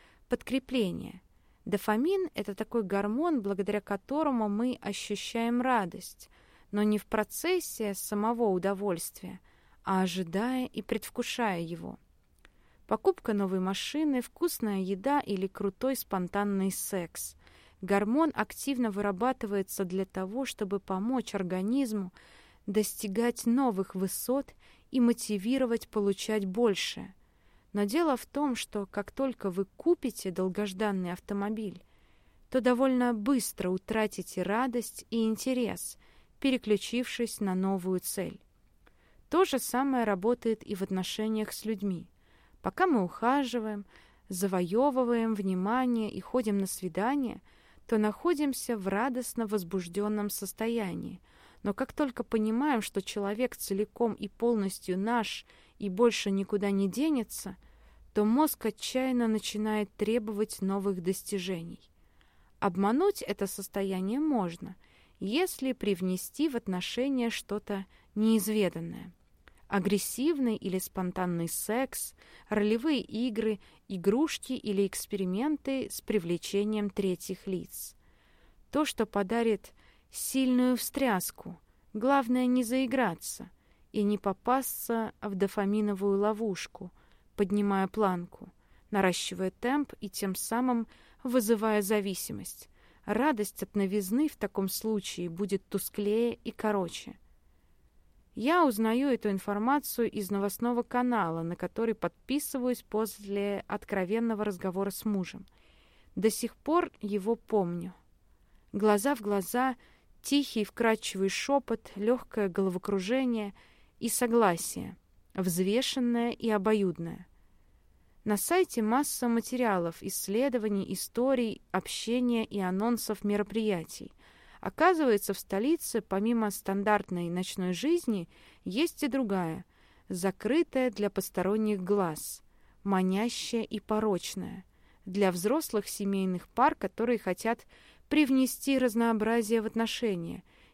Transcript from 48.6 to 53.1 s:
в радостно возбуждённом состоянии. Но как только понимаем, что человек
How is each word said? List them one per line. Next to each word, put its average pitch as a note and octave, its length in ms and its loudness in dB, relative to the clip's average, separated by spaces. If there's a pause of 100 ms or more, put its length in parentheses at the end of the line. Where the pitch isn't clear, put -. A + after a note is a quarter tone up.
в F#3+ 100 -4
радостно A#3 580 -2
возбуждённом G3+ 840 -2
состоянии. G3+ 880 -4 (420)
Но G3+ 100 0
как - 220 -4
только C4 300 0
понимаем, A3+ 580 2
что - 180 -4
человек G#3 560 -2